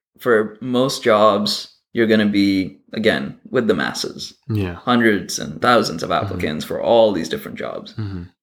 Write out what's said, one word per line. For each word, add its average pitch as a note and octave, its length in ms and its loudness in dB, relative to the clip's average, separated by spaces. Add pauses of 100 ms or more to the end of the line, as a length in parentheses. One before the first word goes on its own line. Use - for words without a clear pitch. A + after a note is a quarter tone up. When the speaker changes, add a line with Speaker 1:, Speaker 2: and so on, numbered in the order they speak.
(180)
Speaker 1:
for G#2+ 420 0
most B2+ 420 -2
jobs, G#2 760 2 (160)
you're A#2 140 2
gonna G#2+ 200 4
be, G2+ 520 0 (140)
again, F2 460 -2 (120)
with B2 160 0
the G#2 80 2
masses. - 580 -6 (160)
Speaker 2:
Yeah. G2 280 -2
Speaker 1:
Hundreds A2+ 640 0
and - 220 -10
thousands B2 420 2
of - 80 -6
Speaker 2:
Mm-hmm. - 140 0
Speaker 1:
applicants F2 400 -4
for - 160 -6
all A2 320 4
these D#2+ 160 -4
different - 300 -8
jobs. - 360 -12
Speaker 2:
Mm-hmm. G2 280 -8 (200)